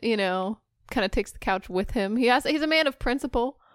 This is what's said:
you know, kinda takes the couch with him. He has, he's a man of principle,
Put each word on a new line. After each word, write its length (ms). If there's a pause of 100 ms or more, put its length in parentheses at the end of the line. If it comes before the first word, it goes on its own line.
you 140
know, 420 (320)
kinda 180
takes 240
the 60
couch 300
with 240
him. 240
He 100
has, 180
he's 180
a 40
man 200
of 120
principle, 600 (160)